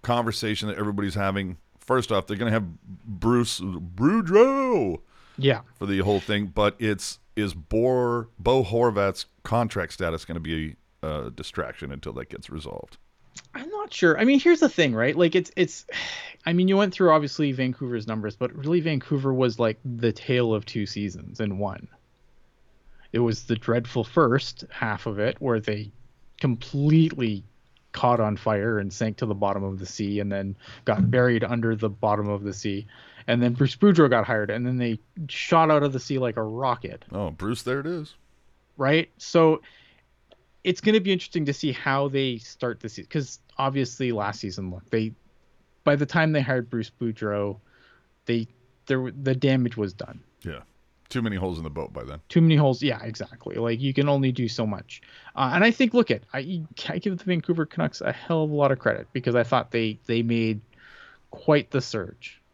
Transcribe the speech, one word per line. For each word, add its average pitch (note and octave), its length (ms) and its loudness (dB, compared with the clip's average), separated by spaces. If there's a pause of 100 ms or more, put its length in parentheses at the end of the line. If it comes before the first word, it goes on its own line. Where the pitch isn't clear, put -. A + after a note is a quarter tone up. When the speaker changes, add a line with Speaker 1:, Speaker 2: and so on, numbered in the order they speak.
Speaker 1:
conversation A2 640 -2
that F#2+ 100 -6
everybody's G2+ 380 -4
having, G2 420 -2 (220)
first C3 320 0
off, G2 160 0
they're G2+ 100 -4
gonna A2+ 140 -2
have G#2+ 140 0 (400)
Bruce A2+ 540 0
Boudreau D#3+ 1400 2 (360)
Speaker 2:
Yeah. C3 240 2 (140)
Speaker 1:
for - 100 -6
the G2 140 0
whole G2 200 2
thing, G#2 280 -2
but G#2 320 2
it's, G#2+ 400 -4 (160)
is G2+ 180 -2
Bor-, A#2+ 760 0 (100)
Bo B2 240 4
Horvat's G2+ 640 2 (180)
contract A2 500 -2
status E2 320 -4
gonna E2+ 140 -8
be D#2 360 -6 (280)
a D2 300 -6
distraction D2 580 -10
until C#2 220 -12
that B1 160 -12
gets - 200 -16
resolved? - 480 -12 (560)
Speaker 2:
I'm C4+ 160 -12
not G#4 240 -10
sure. E3 260 4
I A3 60 4
mean, C4+ 140 6
here's E4+ 220 6
the D#4 80 6
thing, C#3 260 2
right? A#2+ 200 2
Like, E3+ 200 4
it's, F3 200 2
it's, - 300 0 (640)
I E3+ 60 0
mean, F3+ 140 4
you F#3+ 100 4
went G3+ 160 2
through, F3+ 180 6
obviously, D3 400 2
Vancouver's B2+ 560 -4
numbers, G#2+ 280 -4
but B2 200 -4
really D#3 240 0
Vancouver C#3+ 520 -2
was, B2+ 280 0
like, A2 260 2
the A#2 260 0
tale A#2+ 440 0
of G#2 100 -4
two G#2 220 -4
seasons F#2 520 -8
in G2+ 200 -4
one. - 280 -8 (1300)
It A#2 60 0
was A#2 240 0
the A#2 120 -2
dreadful A#2 480 -2
first C#3 680 0
half G#2+ 340 -4
of G#2 140 -6
it A2 200 0
where A#2+ 200 0
they G#2+ 320 -6 (480)
completely C#3 1040 2 (480)
caught B2 280 2
on G#2+ 180 0
fire G#2+ 420 0
and G2 120 -4
sank A2 260 -4
to - 100 -2
the G#2 80 -2
bottom G2 280 -2
of F#2+ 160 -6
the F#2 60 -10
sea G2+ 340 -4
and G2+ 120 -4
then G2 240 -6 (300)
got A#2 240 2
buried B2 340 4
under A2+ 320 0
the G#2+ 140 -2
bottom G#2 380 0
of G2+ 160 -4
the G2+ 100 -6
sea. G2+ 340 -6 (400)
And A#2+ 140 2
then A#2+ 120 2
Bruce B2+ 220 2
Boudreau E3 340 6
got A2+ 160 2
hired, G#2+ 240 -2
and A#2 160 -4
then B2+ 120 -2
they A#2 220 -2 (300)
shot E3 400 2
out D3+ 140 6
of C#3 100 0
the C3 60 -4
sea C3+ 180 -4
like B2 200 -2
a A2+ 60 -2
rocket. A2+ 680 -6
Speaker 1:
Oh, F#2+ 180 -4
Bruce, G2+ 340 -6
there C3 160 -2
it C#3 80 -8
is. E3 280 -8 (600)
Speaker 2:
Right? D3+ 400 2
So D#3+ 440 4 (1000)
it's F#3 180 0
gonna G#3+ 200 6
be F#3+ 120 0
interesting F3 320 -2
to C#3+ 80 -2
see D3 180 -4
how C#3 380 0
they C3+ 280 -2
start A#2 440 -8
the A2 80 -10
season, - 200 -14
'cause C#3+ 300 -6 (180)
obviously C3+ 540 -2
last G#2 300 -4
season, F#2+ 280 -8
look, F2+ 200 -12
they, A2+ 240 -2 (720)
by D3 100 4
the C#3+ 100 0
time D#3+ 280 2
they D3 80 2
hired B2 280 -2
Bruce A2+ 220 -4 (100)
Boudreau, G#2 560 -4 (680)
they, A#2 220 -2 (380)
there C3+ 120 0
w-, B2+ 260 -6
the C3 120 2
damage B2+ 420 2
was G2+ 160 -4
done. - 260 -14 (240)
Speaker 1:
Yeah. D2 180 -10 (480)
Too B2 120 -4
many G#2+ 160 -2
holes F2+ 200 -4
in D#2+ 60 -8
the D#2+ 60 -8
boat D2 240 -10
by B1 100 -12
then. D2 240 -14
Speaker 2:
Too E3 140 4
many D#3+ 160 6
holes. C#3 260 4
Yeah, A#2 180 -2
exactly. - 540 -12
Like, A#2 240 -2
you C3+ 140 -2
can C#3+ 160 2
only C3+ 240 2
do A#2+ 160 -2
so A2 180 -2
much. - 340 -8 (360)
Uh, C3 160 0
and F3 100 4
I A#3 80 6
think, A#3 220 2
look A#3+ 180 4
at, - 120 0 (100)
I, D#3+ 280 -6 (280)
I D#3+ 100 -4
give F#3 180 -4
the - 60 -14
Vancouver E3 420 0
Canucks - 360 -4
a - 100 -2
hell D#3+ 320 -2
of D3+ 80 -2
a - 20 -4
lot C#3+ 200 4
of C3 60 -2
credit - 340 0
because B2 200 -2
I A#2+ 100 4
thought A#2 280 0
they, A2+ 340 -2
they A#2 160 0
made A2+ 380 0 (720)
quite - 400 2
the C#3 80 0
surge. - 600 -10 (120)